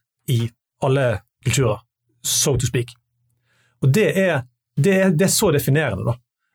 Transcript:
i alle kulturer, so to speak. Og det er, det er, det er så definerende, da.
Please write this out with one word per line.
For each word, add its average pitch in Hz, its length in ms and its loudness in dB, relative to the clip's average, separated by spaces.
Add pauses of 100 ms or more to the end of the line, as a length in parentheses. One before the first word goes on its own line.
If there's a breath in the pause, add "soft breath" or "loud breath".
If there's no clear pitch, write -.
(280)
i 117 220 -2 (320)
alle 135 400 0 (240)
kulturer, 120 320 0 (440)
so - 340 -2
to 123 100 -2
speak. 120 260 -6 (880)
Og 135 100 4
det 202 160 2 (100)
er, 170 240 0 (340)
det 190 240 2
er, 190 100 4
det 180 180 2
er 190 40 0
så 196 200 2
definerende, 135 520 0
da. 120 120 -2 (380)